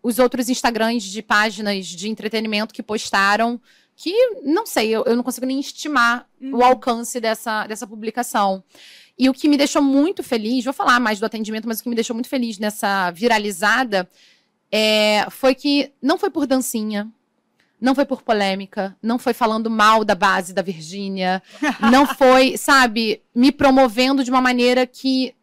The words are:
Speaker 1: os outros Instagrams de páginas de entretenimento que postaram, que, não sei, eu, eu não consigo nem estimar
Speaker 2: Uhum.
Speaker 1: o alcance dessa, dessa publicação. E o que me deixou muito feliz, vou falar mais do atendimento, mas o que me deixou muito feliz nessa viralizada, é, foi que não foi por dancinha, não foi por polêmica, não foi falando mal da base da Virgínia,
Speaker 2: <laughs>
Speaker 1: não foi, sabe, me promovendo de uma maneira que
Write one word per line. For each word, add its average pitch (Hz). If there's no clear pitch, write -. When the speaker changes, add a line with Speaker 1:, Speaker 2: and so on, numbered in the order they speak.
Speaker 1:
os 226
outros 247
Instagrams 233
de 196
páginas 208
de 175
entretenimento 220
que 233
postaram, 214
que, -
não 320
sei, 220
eu, 220
eu 233
não 240
consigo 247
nem 269
estimar 247
Speaker 2:
Uhum. 269
Speaker 1:
o 240
alcance 247
dessa, 220
dessa 220
publicação. 214
E 262
o -
que -
me 294
deixou 294
muito 285
feliz, 226
vou 247
falar 247
mais 214
do 220
atendimento, 220
mas 220
o -
que 247
me 240
deixou 226
muito 240
feliz 233
nessa 196
viralizada, 208
é, 214
foi 269
que 285
não 320
foi 403
por 285
dancinha, 220
não 262
foi 277
por 269
polêmica, 196
não 233
foi 233
falando 220
mal 220
da 208
base 185
da 190
Virgínia, 185
Speaker 2:
<laughs> 269
Speaker 1:
não 269
foi, 262
sabe, 233
me 254
promovendo 262
de 247
uma 254
maneira 247
que 262